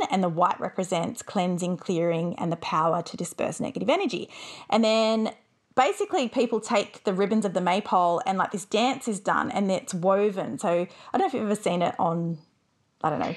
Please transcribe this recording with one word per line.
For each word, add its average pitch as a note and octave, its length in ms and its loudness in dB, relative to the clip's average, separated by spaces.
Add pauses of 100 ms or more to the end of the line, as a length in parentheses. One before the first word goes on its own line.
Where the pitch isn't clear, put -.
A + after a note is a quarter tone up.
And F#3+ 140 2
the F3+ 60 2
white F3 300 2
represents F3 640 -4
cleansing, F3+ 560 -2
clearing E3+ 600 0
and E3+ 120 -2
the E3+ 60 -2
power E3 460 0
to - 140 -12
disperse - 420 -4
negative - 300 -4
energy. D#4+ 400 0 (420)
And A3 120 4
then A3 500 2 (420)
basically E4 540 2
people A#3 320 0
take - 420 -2
the G3+ 100 0
ribbons G3+ 320 2
of F#3 80 -4
the F#3 80 0
maypole F3+ 640 2
and, F#3+ 140 0
like, - 120 0
this G3 140 -6
dance A#3+ 420 0
is G3+ 120 -2
done - 320 0
and G3 180 0
it's - 240 -2
woven. F#3+ 640 0
So F#3+ 120 -2
I F3 180 2 (300)
don't - 40 2
know F#4+ 60 4
if - 60 -6
you've A3+ 100 -2
ever G#3 120 0
seen F3+ 280 0
it - 160 0
on, E3+ 400 0 (640)
I D#3+ 80 2
don't D3 80 -2
know, - 180 -2